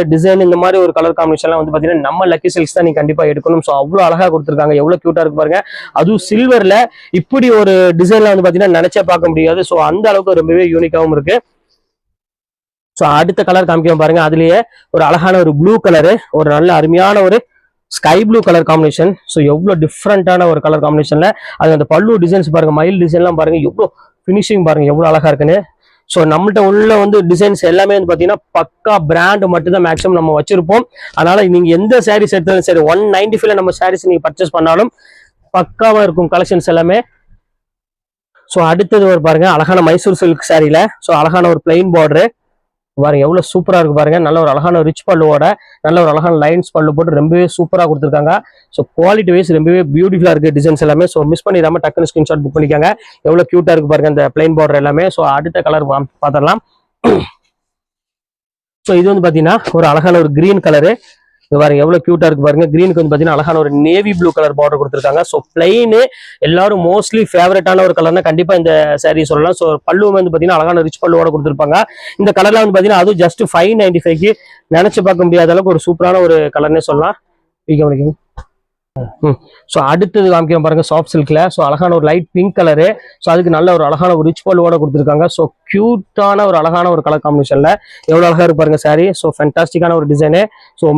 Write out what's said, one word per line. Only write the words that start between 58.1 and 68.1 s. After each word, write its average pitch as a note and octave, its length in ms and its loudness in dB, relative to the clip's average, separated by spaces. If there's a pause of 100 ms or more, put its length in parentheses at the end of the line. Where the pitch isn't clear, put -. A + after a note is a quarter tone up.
So, G3 140 -2
இது F3+ 140 2
வந்து F#3 140 0
பாத்தீங்கன்னா, E3 300 0 (220)
ஒரு E3 140 2
அழகான E3+ 320 2
ஒரு D3+ 140 -2
கிரீன் F#3+ 280 2
கலரு. D#3+ 260 2 (580)
இது C#3+ 100 0
பாருங்க, C#3+ 220 2
எவ்வளவு E3 220 0
கியூட்டா E3+ 220 2
இருக்கு D3 180 -2
பாருங்க. D3+ 280 2
கிரீனுக்கு F3 260 0
வந்து D#3+ 140 0
பாத்தீங்கன்னா, D3+ 240 0
அழகான D#3+ 240 -2
ஒரு D3 100 -2 (140)
நேவி G3+ 340 0
ப்ளூ F3 160 2
கலர் D3 240 0
பார்டர் D3 220 0
கொடுத்திருக்காங்க. C#3 400 -2 (100)
So, D#3 60 -4 (160)
பிளெயின் G#3+ 420 2 (520)
எல்லாரும் F#3 380 0
mostly G#3 460 0
ஃபேவரட்டான F#3 560 0
ஒரு F3 100 0
கலர்னா E3 320 0